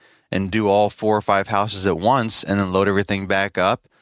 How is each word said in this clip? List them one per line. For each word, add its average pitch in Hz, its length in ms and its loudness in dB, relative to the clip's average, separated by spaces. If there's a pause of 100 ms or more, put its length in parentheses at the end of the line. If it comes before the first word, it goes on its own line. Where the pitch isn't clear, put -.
(320)
and 95 180 -2
do 107 200 0
all 101 200 4
four 107 280 0
or 104 40 -2
five 98 280 0
houses 101 360 -2
at 87 120 2
once 113 440 0
and 101 160 -2
then 95 140 -2
load 98 160 2
everything 98 400 -2
back 98 300 -2
up 98 320 0 (120)